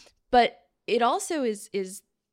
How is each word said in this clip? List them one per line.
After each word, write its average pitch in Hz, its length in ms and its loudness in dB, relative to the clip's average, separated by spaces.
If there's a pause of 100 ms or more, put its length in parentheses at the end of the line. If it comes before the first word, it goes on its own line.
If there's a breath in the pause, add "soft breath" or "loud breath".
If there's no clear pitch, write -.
(300 loud breath)
But 240 280 4 (280)
it 226 160 0
also 302 420 -2
is, 214 280 -4
is 190 300 -8 (300)